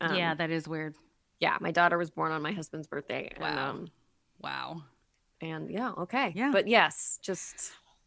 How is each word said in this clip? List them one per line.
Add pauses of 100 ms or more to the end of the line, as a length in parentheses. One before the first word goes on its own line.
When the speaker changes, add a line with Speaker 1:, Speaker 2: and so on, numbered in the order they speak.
Speaker 1:
Um,
Speaker 2:
Yeah,
that
is
weird. (460)
Speaker 1:
yeah,
my
daughter
was
born
on
my
husband's
birthday.
And,
Speaker 2:
Wow.
Speaker 1:
um, (540)
Speaker 2:
Wow. (600)
Speaker 1:
and
yeah,
okay.
Speaker 2:
Yeah.
Speaker 1:
But
yes,
just (340)